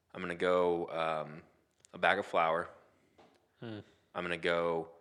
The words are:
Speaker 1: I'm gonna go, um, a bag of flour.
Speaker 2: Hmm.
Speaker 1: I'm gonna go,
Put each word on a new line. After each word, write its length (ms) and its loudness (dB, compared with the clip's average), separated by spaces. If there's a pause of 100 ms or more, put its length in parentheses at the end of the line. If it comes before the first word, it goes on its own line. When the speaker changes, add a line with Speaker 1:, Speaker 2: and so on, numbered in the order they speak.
(140)
Speaker 1:
I'm 60 -10
gonna 140 -6
go, 560 2
um, 520 -4 (520)
a 40 -14
bag 200 4
of 80 -4
flour. 420 2 (920)
Speaker 2:
Hmm. 180 -12 (360)
Speaker 1:
I'm 100 -6
gonna 120 -2
go, 520 0 (120)